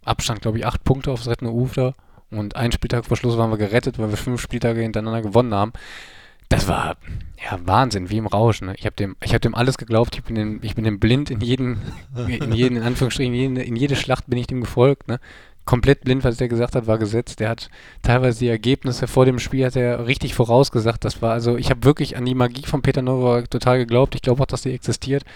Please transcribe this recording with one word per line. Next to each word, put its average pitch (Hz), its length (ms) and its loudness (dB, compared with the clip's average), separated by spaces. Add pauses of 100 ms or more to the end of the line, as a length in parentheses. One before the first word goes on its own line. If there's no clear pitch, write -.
Abstand, 110 360 -2
glaub 110 140 -2
ich, - 120 -2
acht - 160 -4
Punkte 135 280 0
aufs 120 160 -4
rettende 117 260 -4
Ufer. 127 420 0 (340)
Und 104 260 -6
einen 117 160 -2
Spieltag 120 340 -2
vor 117 120 0
Schluss 117 200 0
waren 113 140 2
wir 110 60 -2
gerettet, 110 420 0
weil 110 100 -2
wir 104 80 -2
fünf 123 240 -4
Spieltage 117 400 -2
hintereinander 110 400 -4
gewonnen 110 320 2
haben. 104 200 0 (720)
Das - 200 0
war, 87 280 -2 (480)
ja, - 220 -8
Wahnsinn, 98 440 2
wie 107 80 -2
im 110 100 -2
Rausch, 107 340 2
ne? 95 160 -8
Ich - 80 -10
hab 107 120 -4
dem, 95 260 -4
ich - 100 0
hab 110 80 2
dem 117 140 0
alles 127 220 0
geglaubt, 113 380 0
ich 123 80 -10
bin 117 120 -6
dem, 107 260 -4
ich 104 140 -6
bin 113 80 -4
dem 107 160 0
blind 127 320 2
in 135 100 -4
jeden, 123 400 -2 (340)
<laughs> 123 120 -4
in 117 260 -2
jeden, 123 240 2
in 113 60 -2
Anführungsstrichen, 123 500 0
in 127 220 0
jede, 127 80 -4
in 120 120 -6
jede 135 200 0
Schlacht - 320 0
bin 123 100 0
ich 123 100 -4
dem 127 140 -4
gefolgt, 123 460 2
ne? 120 120 -4 (440)
Komplett 127 380 4
blind, 127 220 0
was 120 140 2
der 131 100 0
gesagt 117 280 0
hat, 117 120 0
war 113 100 4
gesetzt. 110 420 -2
Der 107 100 -2
hat - 200 -8 (320)
teilweise 120 380 4
die 123 80 2
Ergebnisse 120 600 0
vor 127 180 4
dem 127 120 2
Spiel, 131 280 -2
hat 127 100 -2
er 120 320 0
richtig 127 260 -2
vorausgesagt. 113 720 4
Das - 160 -2
war 113 120 2
also, 120 220 2
ich 120 140 0
hab 123 160 0
wirklich 143 320 4
an 123 80 -4
die 127 80 0
Magie 127 320 0
von 139 160 -2
Peter 131 220 0
Neururer 127 400 2
total 127 340 2
geglaubt. 123 380 2
Ich - 80 -6
glaub 127 180 2
auch, 135 60 2
dass - 160 -6
die 127 100 -2
existiert. 135 500 -2 (120)